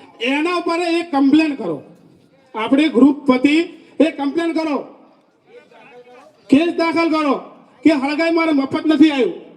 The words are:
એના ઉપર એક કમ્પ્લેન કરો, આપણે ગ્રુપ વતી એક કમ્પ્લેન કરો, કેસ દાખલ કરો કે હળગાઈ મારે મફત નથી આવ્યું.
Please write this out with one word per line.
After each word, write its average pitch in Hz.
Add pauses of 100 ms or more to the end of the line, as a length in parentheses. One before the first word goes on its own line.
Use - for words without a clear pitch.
(220)
એના 294
ઉપર 339
એક 339
કમ્પ્લેન 277
કરો, 175 (800)
આપણે 277
ગ્રુપ 269 (120)
વતી 285 (380)
એક 311
કમ્પ્લેન 311
કરો, 311 (1700)
કેસ 330
દાખલ 330
કરો 294 (500)
કે 302
હળગાઈ 294
મારે 330
મફત 294
નથી 311
આવ્યું. 240 (240)